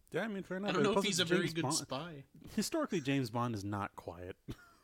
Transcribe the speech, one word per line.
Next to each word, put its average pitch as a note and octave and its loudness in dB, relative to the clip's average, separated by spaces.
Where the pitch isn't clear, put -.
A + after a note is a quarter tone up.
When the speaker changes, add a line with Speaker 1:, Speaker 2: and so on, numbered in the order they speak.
Speaker 1:
Yeah, D#3+ 0
I A3+ -4
mean, G3 -4
fair F3+ -6
enough. G3+ -2
Speaker 2:
I - 2
don't F3+ 4
know - 6
if - 4
Speaker 1:
Plus, G3+ 4
Speaker 2:
he's G3 2
Speaker 1:
it's E3+ 2
Speaker 2:
a F3 4
very F#3+ 6
Speaker 1:
James D#3+ -6
Speaker 2:
good E3 -2
Speaker 1:
Bond. D#3 2
Speaker 2:
spy. D3 -4
Speaker 1:
Historically, A3 0
James C3+ 2
Bond A#2+ 0
is G2 -4
not G2+ -2
quiet. F2+ -10
<laughs> - -6